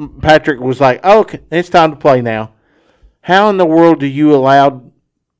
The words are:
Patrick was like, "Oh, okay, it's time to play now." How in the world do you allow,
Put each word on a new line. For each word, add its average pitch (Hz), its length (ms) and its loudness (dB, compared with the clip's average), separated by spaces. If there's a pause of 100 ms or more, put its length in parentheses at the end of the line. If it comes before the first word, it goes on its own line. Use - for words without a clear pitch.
(220)
Patrick 151 380 0
was 127 220 -6
like, 127 220 0
"Oh, 208 180 2
okay, - 180 -8 (100)
it's 170 200 -6
time 160 220 0
to 139 60 -16
play 131 240 0
now." 110 320 -8 (680)
How 196 280 0
in 196 80 -4
the 180 80 0
world 165 340 2
do 143 60 -6
you 147 300 0
allow, 135 560 0 (480)